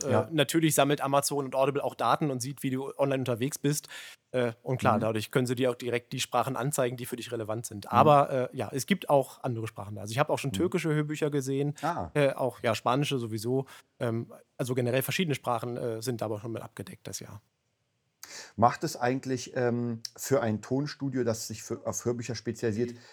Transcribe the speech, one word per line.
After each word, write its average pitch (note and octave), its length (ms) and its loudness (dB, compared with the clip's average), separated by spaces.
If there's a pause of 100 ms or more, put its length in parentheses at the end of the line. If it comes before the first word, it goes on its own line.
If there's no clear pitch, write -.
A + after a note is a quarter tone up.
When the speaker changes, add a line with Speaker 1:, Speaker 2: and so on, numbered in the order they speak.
Speaker 1:
äh, D3 80 -2
Speaker 2:
Ja. A2 180 4
Speaker 1:
natürlich D#3+ 440 4
sammelt C#3+ 260 4
Amazon C#3 440 0
und C3 100 -8
Audible C3+ 280 2
auch B2+ 120 -4
Daten C#3 360 2
und C3 100 -2
sieht, C3 220 -8
wie C#3 80 0
du C3 280 -4
online C#3 240 2
unterwegs B2+ 360 -2
bist. D3 300 0 (440)
Äh, A#2+ 200 0 (100)
und C3 160 -2
klar, A#2 200 4
Speaker 2:
Mhm. - 20 2
Speaker 1:
dadurch A2 300 -2
können B2+ 160 2
sie B2+ 80 0
dir B2+ 160 2
auch A#2+ 40 -2
direkt A#2+ 380 -4
die C3 80 -4
Sprachen B2 360 0
anzeigen, B2+ 400 0
die A#2+ 100 -8
für B2 100 -6
dich A2+ 160 -8
relevant A2+ 340 -4
sind. G#2 260 -10
Speaker 2:
Mhm. C#3+ 260 8
Speaker 1:
Aber, C#3 340 2
äh, - 40 -12
ja, A2 160 -4
es C3+ 140 -4
gibt - 220 0
auch C#3 340 4
andere A2+ 240 -2
Sprachen G#2 280 -10
da. G2+ 80 -10
Also G#2 100 -8
ich A#2 60 -2
hab D3+ 120 2
auch C#3+ 80 2
schon - 140 -4
Speaker 2:
Mhm. - 0 -
Speaker 1:
türkische D#3+ 400 0
Hörbücher D3+ 380 0
gesehen, C#3+ 520 0
Speaker 2:
Ah. D3 320 -4
Speaker 1:
äh, C#3+ 180 4
auch, - 300 -2
ja, A2+ 120 4
spanische C3+ 440 0
sowieso. A#2 460 -2 (360)
Ähm, A#2 320 -2 (260)
also C3 160 -2
generell B2 280 2
verschiedene D#3 320 0
Sprachen, A#2+ 420 -2
äh, A2+ 260 -4
sind A#2 200 -2
aber G#2+ 180 -4
schon A#2+ 120 -8
mit G2 100 -8
abgedeckt - 440 -14
das - 140 -10
Jahr. G#2 200 -16 (1160)
Speaker 2:
Macht A#2+ 280 4
es D#3 120 -4
eigentlich, C3 600 -2
ähm, A#2+ 440 0 (160)
für - 260 0
ein A2 200 0
Tonstudio, C3+ 640 -2
das A2+ 240 -2
sich A2 140 -10
für, - 240 -8
auf - 180 -4
Hörbücher A#2 300 -2
spezialisiert, A#2 600 -4 (180)